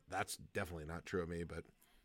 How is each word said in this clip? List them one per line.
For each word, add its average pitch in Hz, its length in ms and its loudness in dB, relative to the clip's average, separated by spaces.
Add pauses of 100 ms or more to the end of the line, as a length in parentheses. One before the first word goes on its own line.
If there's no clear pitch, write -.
That's 98 260 2 (180)
definitely 90 320 0
not 82 200 -4
true 92 160 4
of 85 80 0
me, 85 140 2
but 82 200 -4 (420)